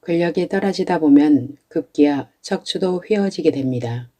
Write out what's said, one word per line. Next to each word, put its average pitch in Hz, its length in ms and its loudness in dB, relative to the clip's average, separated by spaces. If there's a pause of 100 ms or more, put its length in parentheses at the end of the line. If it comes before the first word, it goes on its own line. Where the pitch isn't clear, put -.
근력이 170 480 -2
떨어지다 190 500 -2
보면 147 580 4 (120)
급기야 147 600 -2 (100)
척추도 185 600 -4
휘어지게 196 500 0
됩니다. 123 680 -4